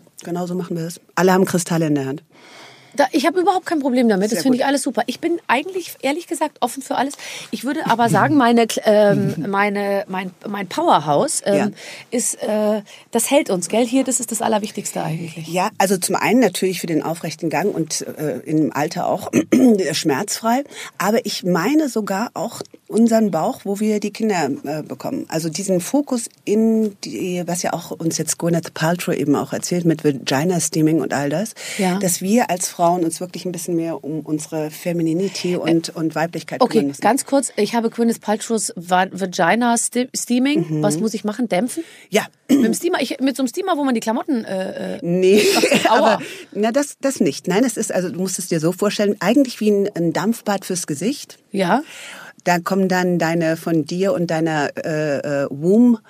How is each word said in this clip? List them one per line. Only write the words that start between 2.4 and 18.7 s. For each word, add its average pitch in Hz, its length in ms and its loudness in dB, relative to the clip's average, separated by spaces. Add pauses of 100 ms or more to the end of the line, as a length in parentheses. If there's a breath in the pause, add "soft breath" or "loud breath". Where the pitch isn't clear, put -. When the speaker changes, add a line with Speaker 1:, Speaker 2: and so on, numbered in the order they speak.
Speaker 2:
Da, 285 160 2
ich 294 140 2
habe 359 120 0
überhaupt 359 280 2
kein 330 120 -2
Problem 254 300 2
damit. 196 160 4
Das 214 60 0
Speaker 1:
Sehr 202 120 -2
Speaker 2:
finde 262 160 2
Speaker 1:
gut. 262 40 0
Speaker 2:
ich - 40 0
alles 277 160 0
super. 233 240 -2
Ich - 140 -8
bin 339 260 -2
eigentlich, 339 540 -4
ehrlich 311 260 -2
gesagt, 311 360 -4
offen 247 200 -4
für - 140 -4
alles. 269 180 -2 (380 loud breath)
Ich - 100 -8
würde 294 240 -4
aber 233 220 4
sagen, 226 280 4
meine 233 300 6
Kl-, - 200 -4
ähm, 202 500 4
Speaker 1:
<laughs> 233 140 -4
Speaker 2:
meine, 202 580 0
mein, 190 240 -6 (160)
mein 202 180 -6
Powerhouse, 190 800 2
ähm, 202 100 2
Speaker 1:
Ja. 202 160 2 (400 loud breath)
Speaker 2:
ist, - 320 -4
äh, 214 400 0 (300 loud breath)
das - 180 0
hält 285 200 4
uns, 180 180 -2
gell? 233 180 2
Hier, 262 160 2
das 262 160 0
ist 240 140 -6
das 226 100 -4
Allerwichtigste 208 600 -2
eigentlich. 160 440 -6
Speaker 1:
Ja, 180 300 0
also 196 220 2
zum 185 180 -2
einen 202 240 4
natürlich 185 400 0
für - 80 -8
den 156 140 0
aufrechten 165 480 -6
Gang 160 220 -2
und, 160 280 -4
äh, - 460 -6
im 156 260 0